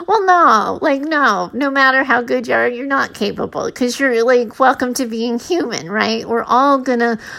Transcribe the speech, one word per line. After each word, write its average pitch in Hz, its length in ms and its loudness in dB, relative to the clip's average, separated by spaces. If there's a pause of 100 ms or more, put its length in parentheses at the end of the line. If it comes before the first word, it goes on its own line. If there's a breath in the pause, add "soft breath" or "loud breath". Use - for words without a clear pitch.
Well, 392 180 2
no, 311 560 4
like, 277 200 0
no, 262 500 0
no 277 180 -2
matter 269 320 2
how 254 200 0
good 247 260 -2
you 240 60 0
are, 226 120 2
you're 247 200 -4
not 269 280 -2
capable 175 560 -4
'cause 247 300 -4
you're, 233 240 2
like, 247 340 2
welcome 254 360 2
to 262 120 -2
being 233 320 -4
human, 233 540 -4
right? 220 340 -2
We're 233 160 -2
all 269 360 2
gonna 233 400 0 (200 loud breath)